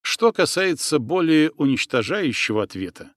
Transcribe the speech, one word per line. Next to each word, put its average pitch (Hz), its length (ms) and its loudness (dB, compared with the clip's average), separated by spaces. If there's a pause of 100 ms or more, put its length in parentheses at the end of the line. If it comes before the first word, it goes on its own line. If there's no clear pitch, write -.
Что - 300 0
касается 175 640 0
более 156 540 2
уничтожающего 131 1120 -2
ответа - 520 -10